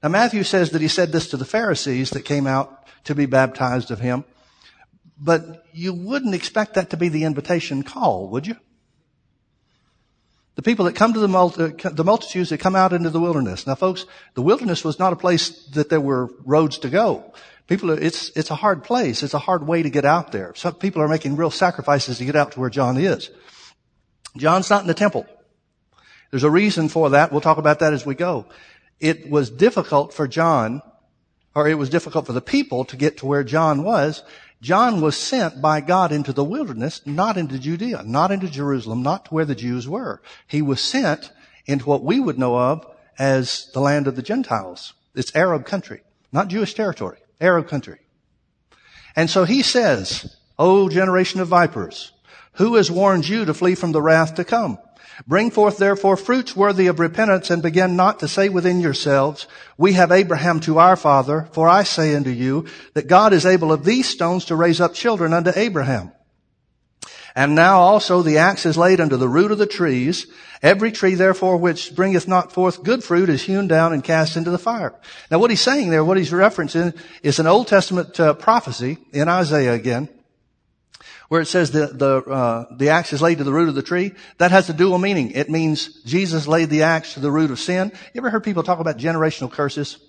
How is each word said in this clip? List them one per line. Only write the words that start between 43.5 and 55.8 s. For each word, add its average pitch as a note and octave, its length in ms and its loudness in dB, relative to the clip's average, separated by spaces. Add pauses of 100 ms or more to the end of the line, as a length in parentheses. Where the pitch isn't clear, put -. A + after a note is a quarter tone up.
the C3 60 -6
land C#3+ 260 0
of B2+ 120 -4
the C3 40 -10
Gentiles. A#2 760 -6 (200)
It's - 180 -6
Arab D#3 320 0
country, F#3 360 -10 (320)
not F#3 160 -2
Jewish G3 240 -4
territory, D#3+ 460 -6 (200)
Arab E3+ 300 2
country. - 300 -8 (1160)
And D#3+ 140 0
so F#3 160 2
he B3 160 0
says, D#3 760 -2 (220)
"O F#3+ 320 4
generation F#3 500 0
of F3+ 80 -4
vipers, D#3+ 640 0 (440)
who A3+ 200 2
has G3 160 4
warned F3+ 380 2
you A3 160 -2
to D#3+ 80 -2
flee F3+ 220 0
from E3+ 180 -4
the D#3 80 0
wrath D#3+ 340 2
to F3+ 80 -4
come? G3 340 -2 (500)
Bring G3+ 240 2
forth G#3 280 2
therefore G3 360 2